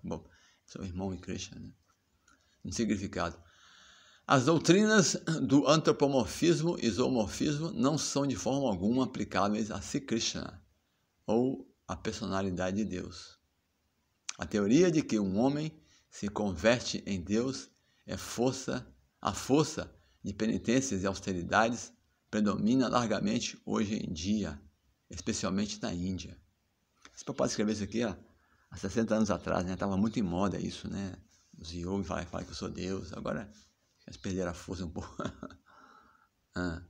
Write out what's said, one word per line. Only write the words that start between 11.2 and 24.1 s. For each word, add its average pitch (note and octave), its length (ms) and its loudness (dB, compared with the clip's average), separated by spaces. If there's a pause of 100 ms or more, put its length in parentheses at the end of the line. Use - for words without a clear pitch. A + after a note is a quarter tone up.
ou B2 420 0 (200)
a F#2 80 -4
personalidade F#2+ 800 -2
de G#2+ 80 0
Deus. F2 560 -8 (1000)
A - 80 -6
teoria A2 420 4
de D#3 140 2
que A2+ 160 -2
um F#2+ 180 0
homem D3 400 0 (340)
se - 180 -8
converte G#2 800 0
em F#2+ 160 -2
Deus A2+ 480 -2 (340)
é F#2 120 -8
força, B2+ 680 -2 (360)
a B2 100 0
força B2+ 640 0 (280)
de G2+ 120 -6
penitências A2 680 0
e G2+ 40 0
austeridades G2 840 0 (380)
predomina G#2+ 580 4
largamente A2+ 760 0
hoje G#2+ 300 0
em - 180 -4